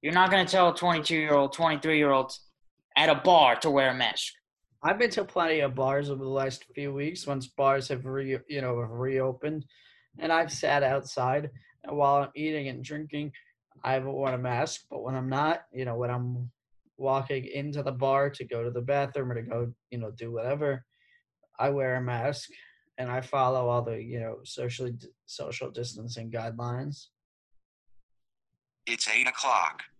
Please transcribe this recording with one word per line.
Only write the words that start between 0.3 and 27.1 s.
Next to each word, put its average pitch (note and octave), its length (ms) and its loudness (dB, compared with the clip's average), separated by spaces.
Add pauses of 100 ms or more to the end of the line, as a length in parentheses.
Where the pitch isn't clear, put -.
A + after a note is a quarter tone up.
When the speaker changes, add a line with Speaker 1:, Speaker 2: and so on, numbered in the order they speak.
Speaker 1:
gonna F#3+ 120 6
tell F3+ 260 6
a E3 40 -2
twenty-two-year-old, D3+ 760 2
twenty-three-year-old D3 800 2 (640)
at D#3 120 6
a D3+ 60 8
bar D3+ 460 8
to D#3+ 100 2
wear C3+ 200 4
a B2 40 0
mask. A#2+ 380 -2 (500)
Speaker 2:
I've F3+ 160 2
been A3+ 120 4
to G3+ 140 -2
plenty E3 360 0
of C3+ 160 0
bars C#3 340 0
over C3+ 140 -6
the C3 40 -4
last C3+ 360 -2 (100)
few C#3+ 180 -6
weeks D3+ 360 -6
once C3+ 180 -4
bars C3+ 420 2
have C3 160 -4
re-, C3+ 440 -4
you C#3+ 120 -4
know, B2 200 -2
have A2+ 100 -6
reopened, C3 760 -2 (540)
and E3 140 0
I've E3 200 2
sat C#3+ 300 2
outside, C3+ 680 0 (340)
and D3 120 -6
while C#3+ 200 4
I'm C#3 180 2
eating D3+ 320 -2
and B2+ 160 -8
drinking, D3+ 500 -8 (520)
I C3 80 0
haven't C3+ 200 -2
worn C3+ 220 -2
a B2 40 -4
mask, B2 520 -2
but - 140 -10
when C3 100 -4
I'm C3 140 -4
not, D3+ 340 0 (100)
you B2+ 120 -6
know, A#2+ 100 -4
when A#2+ 160 -2
I'm B2 400 -4 (480)
walking C3+ 480 -2
into C#3+ 360 -6
the C#3 100 -4
bar C3+ 360 2
to C#3 160 -8
go A#2 180 -4
to A#2+ 80 -4
the A#2+ 120 -4
bathroom C3+ 500 0
or - 40 -4
to A2+ 60 -6
go, A#2+ 300 -4 (180)
you B2 80 -8
know, A2 120 -6
do A#2 220 -10
whatever, C3+ 520 -2 (760)
I C3 120 2
wear C3+ 240 0
a B2+ 80 -2
mask, B2 480 -4 (480)
and B2+ 100 -6
I B2+ 120 -2
follow B2+ 480 2
all A#2+ 140 2
the, A2+ 200 -6
you A#2+ 160 -8
know, A2+ 240 -8
socially B2 500 -6
d-, A#2+ 140 -12 (200)
social - 440 -10
distancing A#2 600 -10
guidelines. A#2+ 760 -8 (1800)